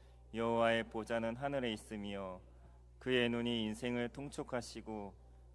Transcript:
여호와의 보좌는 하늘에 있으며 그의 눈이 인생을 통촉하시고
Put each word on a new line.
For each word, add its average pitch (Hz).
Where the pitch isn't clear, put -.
여호와의 113
보좌는 113
하늘에 135
있으며 101
그의 123
눈이 120
인생을 120
통촉하시고 113